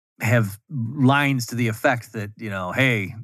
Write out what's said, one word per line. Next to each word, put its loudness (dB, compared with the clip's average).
have 0
lines 2
to -8
the 0
effect 0
that, -6
you -10
know, -6
"Hey, 0